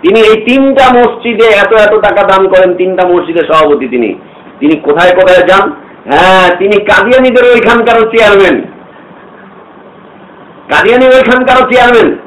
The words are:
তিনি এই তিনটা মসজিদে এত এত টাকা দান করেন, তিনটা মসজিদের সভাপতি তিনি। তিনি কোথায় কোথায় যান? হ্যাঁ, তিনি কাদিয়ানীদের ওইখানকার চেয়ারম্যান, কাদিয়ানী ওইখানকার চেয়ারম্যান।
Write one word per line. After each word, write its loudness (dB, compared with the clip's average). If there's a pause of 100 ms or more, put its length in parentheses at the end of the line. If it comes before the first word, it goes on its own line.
তিনি 0
এই 2
তিনটা 0
মসজিদে -2
এত 0
এত 2
টাকা 0
দান 0
করেন, 2
তিনটা -4
মসজিদের -2
সভাপতি 0
তিনি। -4 (460)
তিনি -2
কোথায় 0
কোথায় 2
যান? 0 (340)
হ্যাঁ, 0
তিনি -2
কাদিয়ানীদের 0
ওইখানকার 0
চেয়ারম্যান, 0 (2000)
কাদিয়ানী 0
ওইখানকার 0
চেয়ারম্যান। 0 (120)